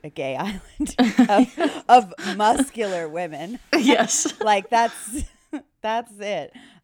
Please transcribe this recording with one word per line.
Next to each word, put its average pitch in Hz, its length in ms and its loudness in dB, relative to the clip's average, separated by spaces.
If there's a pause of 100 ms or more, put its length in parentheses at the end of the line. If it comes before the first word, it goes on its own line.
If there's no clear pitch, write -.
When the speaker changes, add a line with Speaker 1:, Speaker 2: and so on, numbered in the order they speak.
Speaker 1:
a 151 80 -14
gay 135 260 -6
<laughs> - 20 -6
island - 600 -8
Speaker 2:
<laughs> 233 320 4
Speaker 1:
of, 262 580 0
of 196 480 4
muscular 208 720 0
women. 165 500 -8 (200)
Speaker 2:
Yes. 269 600 0
Speaker 1:
<laughs> - 20 -6
Like, 208 300 0
that's, 233 520 -2 (300)
<laughs> - 300 -14
that's 220 380 -6
it. 196 320 -6 (320)